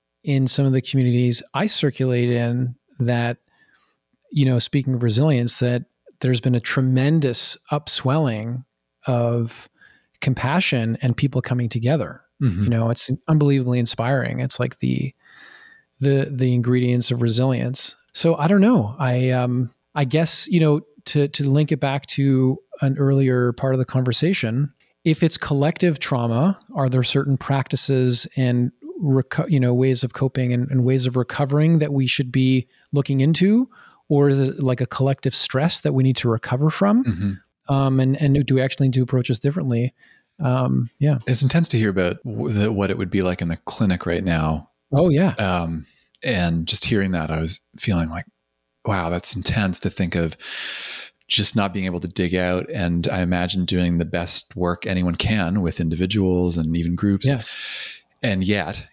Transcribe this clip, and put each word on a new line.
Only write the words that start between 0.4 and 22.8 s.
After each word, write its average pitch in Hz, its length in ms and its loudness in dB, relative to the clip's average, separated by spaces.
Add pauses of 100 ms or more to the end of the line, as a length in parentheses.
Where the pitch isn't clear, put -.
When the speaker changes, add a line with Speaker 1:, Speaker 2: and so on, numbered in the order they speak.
Speaker 1:
some 139 200 2
of 135 60 2
the 131 100 2
communities 123 600 2 (120)
I 147 120 0
circulate 127 640 0
in 120 440 -2 (240)
that, 120 400 0 (920)
you 143 140 2
know, 127 140 2
speaking 131 360 0
of 120 80 -2
resilience, 120 580 2
that 123 240 0 (360)
there's 127 200 0
been 123 140 0
a 117 60 2
tremendous 131 960 0 (140)
upswelling 127 920 -2 (420)
of 120 640 -2 (520)
compassion 127 800 0
and 120 140 0
people 131 260 0
coming 123 260 -2
together. 117 540 -2 (200)
Speaker 2:
Mm-hmm. 101 220 0
Speaker 1:
You 120 60 2
know, 113 200 0
it's - 200 -2 (180)
unbelievably 139 500 2
inspiring. 120 600 -2
It's 131 180 -4
like 123 200 -4
the, 131 360 -2 (880)
the, 139 300 2
the 123 240 0
ingredients 123 560 2
of 120 120 -2
resilience. 123 720 0 (160)
So 165 240 2
I 147 120 0
don't 202 120 4
know. 160 380 2
I, 127 320 0
um, 123 420 0 (220)
I 147 100 0
guess, 151 440 0
you 175 120 2
know, 151 200 4 (260)
to, 147 220 2
to 143 200 -2
link 143 220 2
it 143 100 0
back 139 260 -2
to 131 520 2 (220)